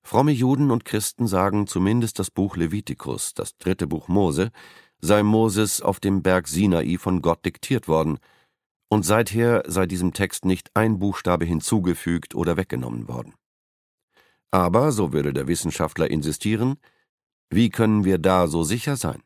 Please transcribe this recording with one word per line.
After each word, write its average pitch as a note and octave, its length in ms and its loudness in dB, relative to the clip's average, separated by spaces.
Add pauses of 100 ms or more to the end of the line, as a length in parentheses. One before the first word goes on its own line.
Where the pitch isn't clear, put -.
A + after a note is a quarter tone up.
Fromme C#3 300 2
Juden C3+ 400 2
und A#2+ 140 0
Christen - 420 -4
sagen, G2 400 2
zumindest G#2+ 540 0
das F#2 100 -4
Buch G2 260 -2
Levitikus, D#2 800 -6
das - 220 -10
dritte F2+ 320 -4
Buch D#2 180 -6
Mose, F#2 460 0 (480)
sei G#2 240 4
Moses G#2+ 580 2
auf - 160 -2
dem G2 240 0
Berg F#2 240 2
Sinai E2+ 520 0
von F#2 220 -2
Gott E2+ 240 -2
diktiert - 440 -4
worden, D#2 300 0 (680)
und G#2 160 2
seither A2+ 640 2
sei F#2 200 0
diesem F2+ 260 -2
Text - 320 -4
nicht F#2 300 -2
ein G#2+ 260 2
Buchstabe F2+ 440 0
hinzugefügt E2+ 920 -2
oder E2+ 220 0
weggenommen A#1+ 520 -6
worden. A#1+ 260 -12 (1160)
Aber, F#2 420 2
so G2 200 -2
würde C#2+ 200 0
der C2+ 160 -4
Wissenschaftler D#2+ 640 -2
insistieren, G#2 640 -2 (760)
wie G#2+ 200 2
können A2 340 2
wir F#2 140 2
da F2+ 280 4
so E2 160 0
sicher A#2 340 -2
sein? - 280 -6